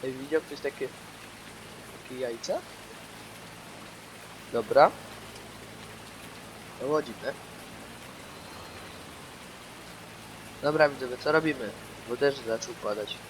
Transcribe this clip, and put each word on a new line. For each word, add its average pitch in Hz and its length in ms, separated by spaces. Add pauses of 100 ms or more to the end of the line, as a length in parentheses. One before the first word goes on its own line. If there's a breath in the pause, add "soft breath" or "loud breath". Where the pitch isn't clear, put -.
Ej, 131 80
widział 143 280
ktoś 147 200
takie... 139 280 (1120)
takie 127 180
jajca? 123 380 (1900)
Dobra. 117 380 (1900)
To 120 60
było 151 160
dziwne. 117 300 (3250)
Dobra, 151 260
widzowie, 131 300
co 151 140
robimy? 147 380 (380)
Bo 120 80
deszcz 139 300
zaczął 113 280
padać. 104 420 (140)